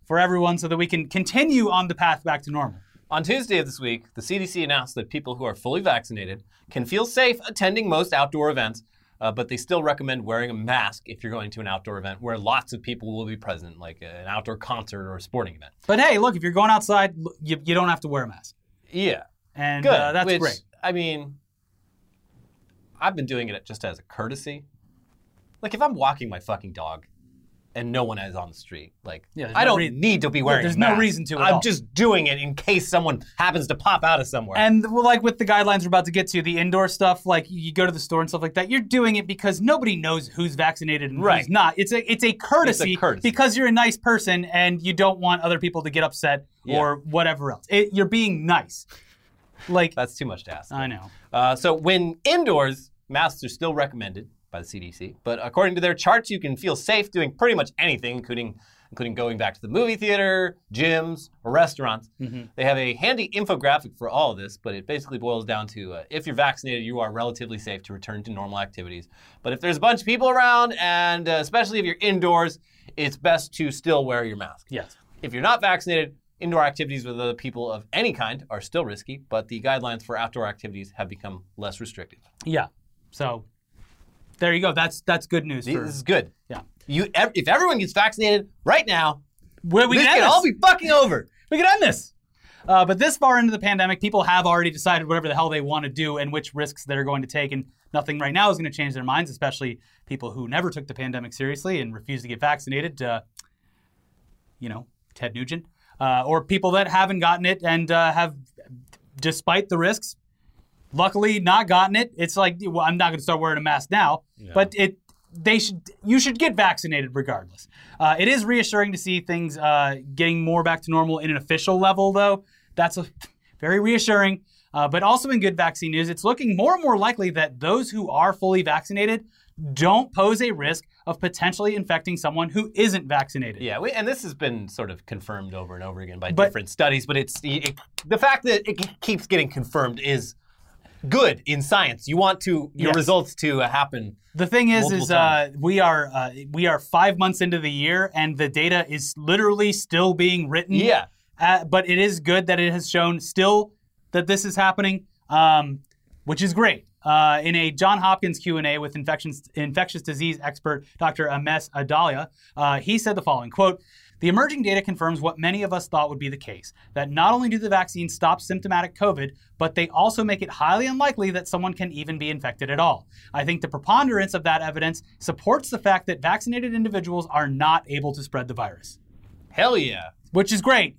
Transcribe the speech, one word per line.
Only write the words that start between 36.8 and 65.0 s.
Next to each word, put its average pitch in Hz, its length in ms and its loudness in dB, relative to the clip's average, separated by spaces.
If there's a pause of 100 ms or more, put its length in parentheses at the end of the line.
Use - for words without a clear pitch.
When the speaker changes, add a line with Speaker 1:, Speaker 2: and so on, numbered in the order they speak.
Speaker 1:
stuff, 185 380 2
like, 170 240 2
you 165 240 -10
go 185 120 4
to 180 60 2
the 165 80 -8
store 160 220 -2
and 160 80 -2
stuff 165 120 -4
like 160 140 -4
that, 185 140 -2
you're 262 120 0
doing 226 340 2
it 202 120 -2
because 190 340 -2
nobody 247 340 2
knows 160 320 -2
who's 165 280 -4
vaccinated 156 560 0
and 139 120 -4
Speaker 2:
Right. 180 160 4
Speaker 1:
who's 135 100 -6
not. 190 280 4
It's 202 140 0
a, 233 200 2
it's 226 120 0
a 226 100 2
courtesy 226 600 2
Speaker 2:
It's 175 40 -2
a - 40 -2
courtesy. 151 280 2
Speaker 1:
because 240 280 2
you're 262 100 2
a 240 40 4
nice 226 260 4
person 202 480 2
and 175 360 0
you 185 120 -2
don't 190 260 4
want 180 220 0
other 170 180 0
people 170 240 -4
to 156 60 -4
get 156 140 0
upset 143 420 -2 (200)
Speaker 2:
Yeah. 131 140 0
Speaker 1:
or 147 180 2
whatever 151 540 -2
else. - 180 -12
It, 208 240 4
you're 196 120 4
being 202 400 0
nice. - 400 0 (840)
Like, 175 240 2
Speaker 2:
That's 123 220 -4
too 139 100 -8
much 98 200 -10
to 80 120 -12
ask. - 140 -18
Speaker 1:
I 135 160 -6
know. 101 240 -12 (200)
Speaker 2:
Uh, 127 240 2
so 165 200 0
when 170 480 0
indoors, 190 680 2 (200)
masks 151 340 -2
are 127 60 -8
still 165 260 -4
recommended 120 520 -6 (240)
by 87 80 -10
the 85 60 -14
C 101 140 -16
D 87 120 -16
C, 95 320 -16
but 117 180 -4
according 180 340 0
to 175 60 -2
their 175 120 2
charts, 220 360 2
you 196 100 -6
can 143 180 -6
feel 170 180 -2
safe 208 360 -2
doing 156 200 -2
pretty 240 240 2
much 147 220 -2
anything, 123 400 -2
including, 120 420 -8 (300)
including 120 240 -8
going 117 240 -4
back 104 160 -2
to - 80 -20
the 113 60 -14
movie 220 280 0
theater, 190 600 0 (160)
gyms, 160 560 -2 (140)
or 117 80 -4
restaurants. 127 580 0 (100)
Speaker 1:
Mm-hmm. 123 240 -12 (120)
Speaker 2:
They 131 100 -4
have 135 120 2
a 127 180 -2
handy 220 340 -2
infographic 147 680 -2
for 117 120 -8
all 139 220 0
of 98 60 -8
this, 98 200 -14
but 107 160 -10
it 98 140 -12
basically 139 320 -8